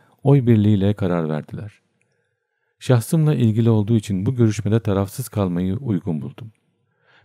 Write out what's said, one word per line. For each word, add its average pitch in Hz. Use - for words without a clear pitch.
oy 135
birliğiyle 104
karar 87
verdiler. 78
Şahsımla 151
ilgili 117
olduğu 110
için 98
bu 127
görüşmede 110
tarafsız 98
kalmayı 92
uygun 90
buldum. 73